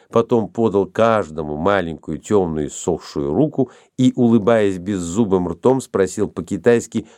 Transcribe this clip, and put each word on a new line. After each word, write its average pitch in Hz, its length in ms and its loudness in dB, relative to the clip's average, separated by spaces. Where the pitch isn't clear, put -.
потом 113 380 0
подал 101 380 0
каждому 82 720 0
маленькую 82 600 -2
темную 80 500 0
иссохшую 76 640 -4
руку 143 360 0
и, 127 180 2
улыбаясь 113 640 2
беззубым 92 680 -2
ртом, 120 320 0
спросил 98 480 -2
по-китайски, 113 880 -2